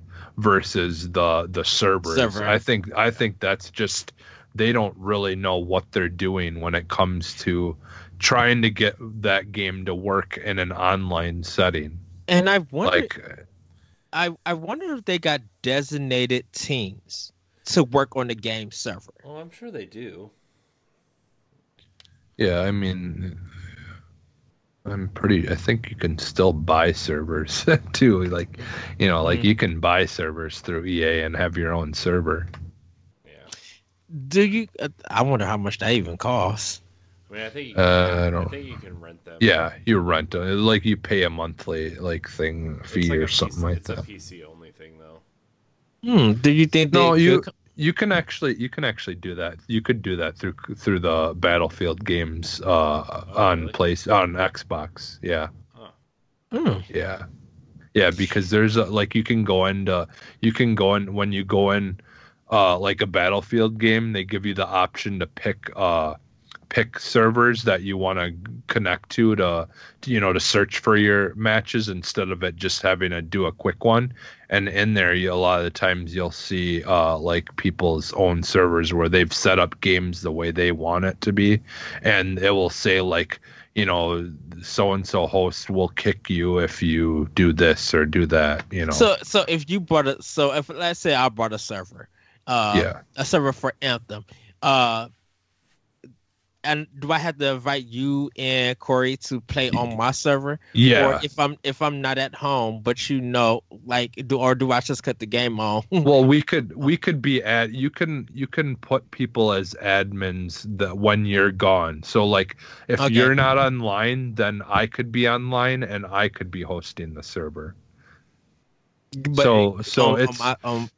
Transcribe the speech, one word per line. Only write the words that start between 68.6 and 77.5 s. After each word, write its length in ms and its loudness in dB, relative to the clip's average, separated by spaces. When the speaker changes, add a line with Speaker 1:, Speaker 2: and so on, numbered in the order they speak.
Speaker 1:
connect 460 -2
to, 240 4
to, 320 0
to, 80 -10
you 100 0
know, 140 2
to 60 0
search 400 0
for 180 4
your 380 4
matches 520 0
instead 440 -4
of 100 -6
it 140 -4
just 260 -4
having 300 0
to 100 -4
do 240 -2
a 60 0
quick 340 -6
one. 260 4
And 200 0
in 260 2
there, 180 4
you, 180 0
a 40 -2
lot 240 2
of 60 -2
the 60 -4
times 440 -2
you'll 160 -2
see, 520 -4
uh, 360 2
like, 380 -2